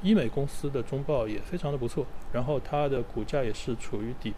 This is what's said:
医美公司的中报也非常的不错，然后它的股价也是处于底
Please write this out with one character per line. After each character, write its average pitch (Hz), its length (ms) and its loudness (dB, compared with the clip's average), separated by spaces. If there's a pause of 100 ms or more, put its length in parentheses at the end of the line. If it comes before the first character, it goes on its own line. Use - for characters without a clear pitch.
医 190 100 6
美 160 160 6
公 139 180 0
司 - 220 -2
的 135 140 0
中 135 200 -2
报 139 240 2
也 104 140 -2
非 - 160 -4
常 143 160 -2
的 143 60 -2
不 117 100 0
错， - 180 0 (240)
然 123 140 2
后 139 160 2
它 147 260 0
的 131 160 2
股 113 220 -2
价 139 180 2
也 127 80 2
是 - 260 -2
处 104 260 -2
于 117 180 -4
底 113 180 -4